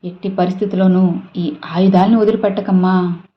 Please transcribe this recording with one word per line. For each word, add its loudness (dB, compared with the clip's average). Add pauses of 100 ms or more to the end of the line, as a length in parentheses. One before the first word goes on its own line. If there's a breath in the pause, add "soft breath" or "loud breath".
ఎట్టి -10
పరిస్థితిలోనూ 0 (240)
ఈ -4 (240)
ఆయుధాలను 4
వదిలిపెట్టకమ్మా. 0 (220)